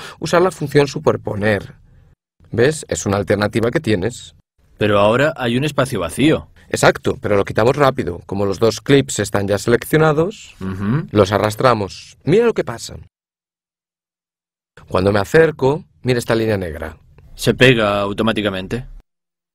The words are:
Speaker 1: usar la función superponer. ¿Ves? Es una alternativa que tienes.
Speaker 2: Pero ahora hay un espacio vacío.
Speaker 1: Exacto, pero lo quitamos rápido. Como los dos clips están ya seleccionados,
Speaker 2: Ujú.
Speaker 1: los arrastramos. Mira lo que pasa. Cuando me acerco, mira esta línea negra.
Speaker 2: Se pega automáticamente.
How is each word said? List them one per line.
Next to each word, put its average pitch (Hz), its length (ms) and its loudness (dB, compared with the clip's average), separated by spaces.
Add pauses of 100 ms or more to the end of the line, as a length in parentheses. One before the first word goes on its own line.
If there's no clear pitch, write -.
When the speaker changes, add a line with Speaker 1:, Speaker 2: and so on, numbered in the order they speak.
(200)
Speaker 1:
usar 170 200 0
la 180 100 2
función 143 360 0
superponer. 107 880 -2 (760)
¿Ves? 139 380 0
Es - 180 -6
una 101 120 0
alternativa 104 520 0
que - 100 -2
tienes. 107 540 -4 (440)
Speaker 2:
Pero 104 200 2
ahora 120 380 4
hay 120 200 -2
un 135 80 0
espacio 135 360 -2
vacío. 101 480 0 (200)
Speaker 1:
Exacto, - 520 0
pero 101 160 0
lo 98 80 2
quitamos 120 320 0
rápido. 127 500 0
Como 98 200 -4
los 95 120 -4
dos 110 220 0
clips 139 400 2
están 101 280 -4
ya 101 100 0
seleccionados, 156 1000 0
Speaker 2:
Ujú. 107 500 -4
Speaker 1:
los 101 220 2
arrastramos. 107 920 -2
Mira 208 220 4
lo 214 80 2
que 180 100 -2
pasa. 117 320 -12 (1900)
Cuando 95 240 2
me 104 60 2
acerco, 156 680 2 (180)
mira 123 160 0
esta 117 160 -2
línea 110 240 0
negra. 78 400 -8 (360)
Speaker 2:
Se 113 200 0
pega 110 460 4
automáticamente. 104 840 -2 (680)